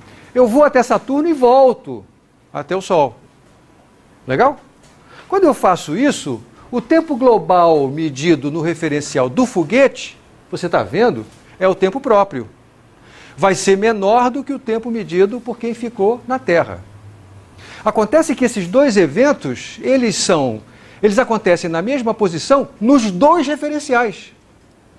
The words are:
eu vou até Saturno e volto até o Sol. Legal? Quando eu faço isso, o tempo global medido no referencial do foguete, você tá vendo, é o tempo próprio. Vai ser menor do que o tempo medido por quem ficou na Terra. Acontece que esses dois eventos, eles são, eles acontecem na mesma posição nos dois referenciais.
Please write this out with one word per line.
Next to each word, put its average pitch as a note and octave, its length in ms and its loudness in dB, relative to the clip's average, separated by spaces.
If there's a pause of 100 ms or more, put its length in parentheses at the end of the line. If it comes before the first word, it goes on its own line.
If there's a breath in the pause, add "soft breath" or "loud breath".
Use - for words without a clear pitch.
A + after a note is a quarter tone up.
(340 loud breath)
eu B3 140 4
vou B3+ 160 4
até C#4 180 2
Saturno C4 460 -2
e E4 60 2
volto B3 720 2 (480)
até C#3+ 200 -8
o F#3+ 80 -4
Sol. D3+ 360 0 (1080)
Legal? A3+ 320 0 (680 loud breath)
Quando G4 160 0
eu D4 100 6
faço F3 440 -2
isso, D#3+ 440 -2 (300 loud breath)
o A#3+ 80 -4
tempo D#4+ 380 0
global F3 720 2
medido D3 600 -2
no D#3 120 -6
referencial D3 680 -2
do D#3+ 180 0
foguete, G#3+ 720 0 (320)
você F3 200 -8
tá - 140 0
vendo, C3 420 -2 (340 soft breath)
é F#3 80 2
o F#3+ 80 2
tempo F#3+ 240 -2
próprio. G3+ 480 0 (880 loud breath)
Vai F#3 180 2
ser G3 220 0
menor A3 540 0
do C4+ 100 -8
que C#4 120 -8
o C4 60 -10
tempo A3+ 300 -6
medido G3+ 520 -2
por A#3+ 180 -12
quem A#3 140 -6
ficou A3+ 520 -4
na B3+ 140 -4
Terra. C3+ 480 -2 (960 loud breath)
Acontece A3+ 520 0
que - 80 -4
esses G3 240 -2
dois A#3 300 2
eventos, F3 840 0
eles A#3+ 340 0
são, C3 460 -2 (400 loud breath)
eles G3+ 160 0
acontecem G3 520 0
na E3 120 -4
mesma A#3 320 -2
posição G#3 540 0 (120)
nos A3+ 300 2
dois C#4 380 2
referenciais. C#4+ 840 -4 (640)